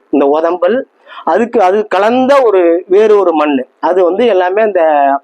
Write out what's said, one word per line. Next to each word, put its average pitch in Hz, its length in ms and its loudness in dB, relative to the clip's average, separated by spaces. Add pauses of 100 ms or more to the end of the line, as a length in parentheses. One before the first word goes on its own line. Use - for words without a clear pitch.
(100)
இந்த 143 160 0
உதம்பல், 165 500 -2 (480)
அதுக்கு, 220 380 -2
அது 208 240 0
கலந்த 254 560 0
ஒரு 180 440 0
வேறு 208 320 2
ஒரு 180 140 0
மண். 151 340 -2 (140)
அது 180 240 0
வந்து 190 220 0
எல்லாமே 190 360 0
இந்த 190 200 0 (420)